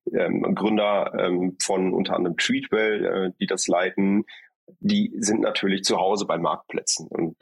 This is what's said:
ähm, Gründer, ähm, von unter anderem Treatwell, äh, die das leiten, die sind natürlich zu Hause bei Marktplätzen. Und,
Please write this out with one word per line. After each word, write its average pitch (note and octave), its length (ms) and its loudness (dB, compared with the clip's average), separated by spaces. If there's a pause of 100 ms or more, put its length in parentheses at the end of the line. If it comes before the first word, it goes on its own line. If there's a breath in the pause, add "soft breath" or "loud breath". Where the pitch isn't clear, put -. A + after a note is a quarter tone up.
(120)
ähm, - 420 0
Gründer, G#2 640 0
ähm, F2+ 420 0
von F#2+ 320 0
unter F#2+ 220 0
anderem E2+ 220 0
Treatwell, A2 680 0
äh, F#2 360 0
die G2 60 0
das F#2 200 -2
leiten, G2 580 2 (560 loud breath)
die G#2 380 2
sind A2 220 0
natürlich G2 420 0
zu G#2+ 140 0
Hause G2 300 2
bei E2+ 120 0
Marktplätzen. - 680 -4
Und, E2 340 -4